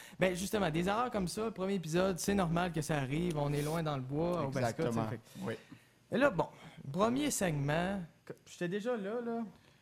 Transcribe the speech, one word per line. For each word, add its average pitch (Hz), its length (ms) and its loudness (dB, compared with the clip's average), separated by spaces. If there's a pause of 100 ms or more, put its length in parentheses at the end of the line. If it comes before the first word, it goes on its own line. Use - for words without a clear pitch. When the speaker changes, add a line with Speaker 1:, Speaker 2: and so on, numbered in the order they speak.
(200)
Speaker 1:
ben 180 160 4
justement, 190 340 0
des 170 180 2
erreurs 233 240 2
comme 196 160 0
ça, 220 240 -2
premier 196 240 0
épisode, 175 440 2
c'est 202 140 2
normal 175 380 2
que 160 100 -2
ça 151 160 0
arrive, 151 400 0
on 143 160 2
est 147 80 2
loin 156 220 0
dans 151 120 -2
le 135 60 -2
bois, 156 440 0
au 139 40 -2
Basca, 123 240 2
tu - 100 -4
sais, 120 40 2
Speaker 2:
Exactement. 113 220 0
Speaker 1:
fait 113 80 -4
que - 40 -14 (240)
Speaker 2:
Oui. - 80 -2 (580)
Speaker 1:
Et 175 60 2
là, 277 120 6
bon, 165 180 0 (440)
premier 240 400 2
segment, 170 680 0 (240)
que, - 80 -10 (120)
j'étais - 240 -4
déjà 208 280 -2
là, 214 240 -4
là, 233 220 -4 (380)